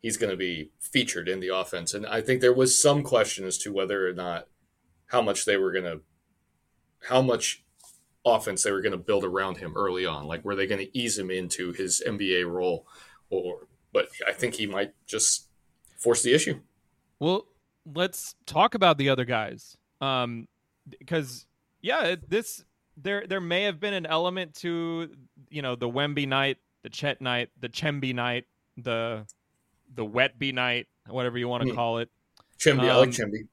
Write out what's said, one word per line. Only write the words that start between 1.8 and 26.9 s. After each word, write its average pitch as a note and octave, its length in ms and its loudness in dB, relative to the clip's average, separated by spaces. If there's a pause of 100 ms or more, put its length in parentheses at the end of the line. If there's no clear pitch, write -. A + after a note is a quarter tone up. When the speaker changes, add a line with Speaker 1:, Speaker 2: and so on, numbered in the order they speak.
Speaker 1:
And G#2 120 -6
I A2 160 -2
think B2+ 200 2
there B2 120 8
was B2+ 260 6
some C#3+ 240 6
question A2 420 2
as F#2 140 -4
to G#2 120 -6
whether F#2+ 360 0
or F#2 60 -2
not F2 340 -6 (600)
how B2 140 2
much G2+ 240 0
they G2+ 120 4
were F#2+ 140 2
gonna, F2 280 -4 (1080)
how B2+ 120 6
much B2 420 0 (640)
offense A2 380 2
they G#2 80 2
were G2 100 0
gonna F#2+ 160 -2
build G2 260 0
around F#2+ 340 -2
him E2 180 -10
early F#2 300 0
on. D2+ 200 -4
Like, D#2 200 -6
were G2+ 100 -2
they G2 120 0
gonna G2 260 -2
ease A#2 260 -2
him F#2 100 -4
into F#2 440 -4
his F2+ 320 -2
N G#2+ 120 -4
B F#2+ 200 0
A F2+ 100 0
role? F2+ 400 -2 (420)
Or, F2+ 380 -4 (240)
but - 180 0 (180)
I G2+ 40 0
think A2+ 240 -2
he G#2+ 100 -4
might G2+ 280 -4 (120)
just - 440 0 (480)
force A#2 260 4
the B2 100 6
issue. - 280 2 (580)
Speaker 2:
Well, F3+ 280 0 (380)
let's - 500 -4 (100)
talk F3+ 280 4
about F3+ 240 6
the C#3 120 2
other B2+ 160 2
guys. A2 520 -4 (220)
Um, B2 480 -2 (580)
'cause, C3 400 -4 (360)
yeah, C4+ 240 0
it, E3+ 240 -4
this, - 360 -4 (320)
there, G3 300 -4
there F#3+ 140 -2
may F3 220 0
have F#3+ 160 -2
been G3+ 140 -2
an F3+ 140 -2
element E3+ 480 -2
to, E3+ 600 -4 (340)
you D3 120 -8
know, B2+ 140 -2
the A#2+ 140 -2
Wemby C#3+ 380 0
night, C3+ 300 0 (260)
the - 60 -14